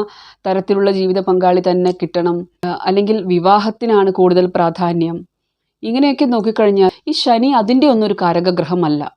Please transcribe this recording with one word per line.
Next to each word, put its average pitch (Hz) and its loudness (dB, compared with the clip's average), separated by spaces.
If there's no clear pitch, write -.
തരത്തിലുള്ള 196 0
ജീവിത 190 -2
പങ്കാളി 185 2
തന്നെ 180 0
കിട്ടണം, 175 -4
ആ, 180 -6
അല്ലെങ്കിൽ 202 0
വിവാഹത്തിനാണ് 202 2
കൂടുതൽ 180 2
പ്രാധാന്യം, 170 -2
ഇങ്ങനെയൊക്കെ 269 0
നോക്കിക്കഴിഞ്ഞാൽ 208 2
ഈ 302 -2
ശനി 247 0
അതിൻ്റെ 233 2
ഒന്നും 220 2
ഒരു 196 -2
കാരകഗ്രഹമല്ല. 170 0